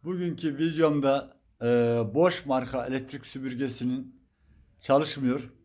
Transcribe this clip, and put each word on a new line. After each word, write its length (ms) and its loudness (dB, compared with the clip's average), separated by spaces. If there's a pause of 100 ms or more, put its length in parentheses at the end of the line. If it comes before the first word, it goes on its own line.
Bugünkü 540 -4
videomda, 800 2 (240)
e, 40 -4 (480)
Bosch 320 2
marka 400 -2
elektrik 400 -8
süpürgesinin 1000 -6 (540)
çalışmıyor 720 0 (120)